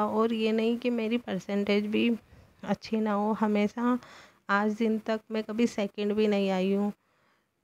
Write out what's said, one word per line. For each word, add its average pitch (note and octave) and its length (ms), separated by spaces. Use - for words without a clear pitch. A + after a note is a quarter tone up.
और A3 280
ये A3 180
नहीं A3+ 260
कि B3 120
मेरी A3+ 300
परसेंटेज G3+ 680
भी G#3+ 220
अच्छी A3 340
ना G#3+ 140
हो, G#3 200
हमेशा G#3+ 640
आज G#3 240
दिन A3 260
तक A3 200
मैं A3 120
कभी A3+ 240
सेकंड G#3 460
भी G#3+ 140
नहीं G3+ 220
आई F#3+ 240
हूँ, G3+ 180